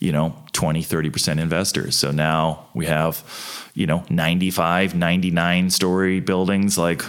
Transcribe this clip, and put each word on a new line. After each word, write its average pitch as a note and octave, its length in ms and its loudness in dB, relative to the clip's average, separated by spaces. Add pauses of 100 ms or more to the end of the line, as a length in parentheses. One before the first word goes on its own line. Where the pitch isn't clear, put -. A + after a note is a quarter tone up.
you F2+ 100 0
know, D#2 240 0 (160)
twenty, D#2+ 320 0
thirty D#2 280 -2
percent D2+ 280 -2
investors. E2 560 -2
So C#2 160 0
now D#2 640 0
we D#2+ 120 -4
have, D#2+ 360 0 (520)
you - 120 0
know, E2 240 0
ninety-five, F2 840 0
ninety-nine F2 760 2
story F#2 480 2
buildings. G2 580 0
Like, E2+ 320 0